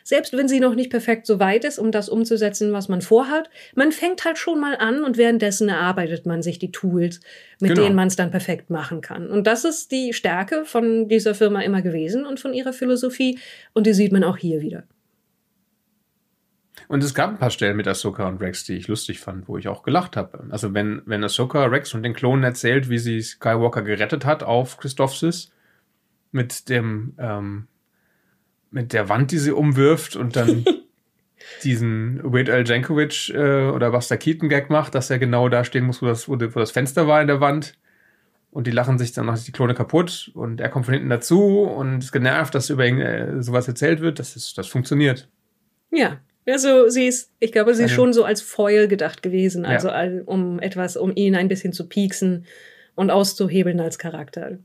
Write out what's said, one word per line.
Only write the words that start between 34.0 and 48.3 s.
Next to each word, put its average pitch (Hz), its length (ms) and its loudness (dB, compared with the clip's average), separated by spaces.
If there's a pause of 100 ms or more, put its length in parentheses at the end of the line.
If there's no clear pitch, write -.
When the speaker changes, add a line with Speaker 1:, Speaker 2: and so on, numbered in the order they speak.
Speaker 2:
Keaton 160 320 -2
Gag 139 220 0
macht, 151 240 0
dass 127 160 -2
er 131 80 0
genau 123 300 2
da 123 140 2
stehen 127 220 -2
muss, 123 160 -2
wo 127 60 0
das, 117 200 -2
wo, 143 60 -2
wo 117 260 -4
das 110 120 0
Fenster 143 360 0
war 151 140 6
in 147 60 2
der 143 120 2
Wand. 143 380 0 (720)
Und 127 160 -4
die 123 40 -2
lachen 123 280 2
sich 120 140 -2
dann 117 140 -4
noch 117 160 -2
die - 80 -16
Klone 123 220 0
kaputt 175 600 -2
und 117 260 -8
er 123 80 -2
kommt 127 160 -2
von 127 80 2
hinten 135 160 -2
dazu 196 540 4
und 131 400 -2
ist - 80 -12
genervt, 135 420 0
dass 127 160 -2
über 131 160 2
ihn, 123 160 4
äh, 120 400 -4
sowas 120 260 0
erzählt 147 340 0
wird. 160 180 -2
Das - 160 -12
ist, - 220 -14
das 120 100 -10
funktioniert. 135 600 0 (640)
Speaker 1:
Ja. 302 280 0 (260)
Also 262 440 6
sie 254 180 2
ist, - 320 -4
ich 226 140 -2
glaube, 226 200 4
sie 233 100 4
ist 240 80 2
Speaker 2:
Also - 120 0
Speaker 1:
schon 254 100 4
so 226 120 6
als 214 160 -2